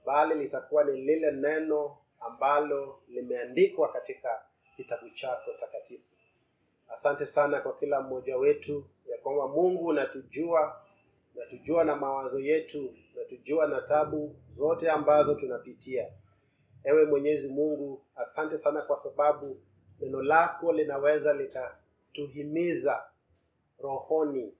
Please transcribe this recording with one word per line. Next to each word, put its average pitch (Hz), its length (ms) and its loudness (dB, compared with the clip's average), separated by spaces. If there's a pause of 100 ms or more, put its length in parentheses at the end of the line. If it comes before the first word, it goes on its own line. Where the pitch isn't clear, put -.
bali 156 300 2
litakuwa 143 480 0
ni 135 180 0
lile 151 300 2
neno 147 640 -2 (220)
ambalo 139 880 -2
limeandikwa 123 880 0
katika 120 480 -6 (340)
kitabu 117 340 -10
chako - 500 -8
takatifu. 117 440 -12 (880)
Asante 143 360 -2
sana 147 360 2
kwa - 160 -6
kila 143 240 0
mmoja 131 360 -6
wetu, 143 480 0 (200)
ya 117 120 -8
kwamba 139 300 -2
Mungu 170 380 2
unatujua, 151 960 0 (540)
unatujua 139 480 0
na 151 120 2
mawazo 135 440 -4
yetu, 147 540 -2 (220)
unatujua 143 520 -2
na 139 140 -2
tabu 151 540 0 (220)
zote 165 320 2
ambazo 147 460 6
tunapitia. 123 760 -6 (720)
Ewe 151 220 6
Mwenyezi 143 420 2
Mungu, 143 540 -2 (140)
asante 151 420 -6
sana 151 240 0
kwa - 160 0
sababu 147 640 0 (380)
neno 135 240 -6
lako 165 500 4
linaweza 147 600 2
likatuhimiza 143 1700 -4 (760)
rohoni 143 800 -2